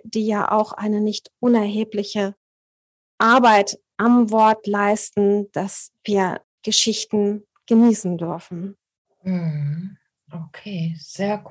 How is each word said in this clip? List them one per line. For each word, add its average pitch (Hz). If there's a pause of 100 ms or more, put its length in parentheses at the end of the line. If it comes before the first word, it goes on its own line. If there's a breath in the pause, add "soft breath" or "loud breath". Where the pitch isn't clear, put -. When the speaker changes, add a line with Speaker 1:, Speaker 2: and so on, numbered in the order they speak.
Speaker 1:
die 220
ja 208
auch 214
eine 208
nicht 214 (100)
unerhebliche 208 (840)
Arbeit 220 (200)
am 233
Wort 220
leisten, 202
dass - (120)
wir 196 (240)
Geschichten 208 (220)
genießen 226
dürfen. 175 (460)
Speaker 2:
Mhm. 165 (360)
Okay, 165
sehr 208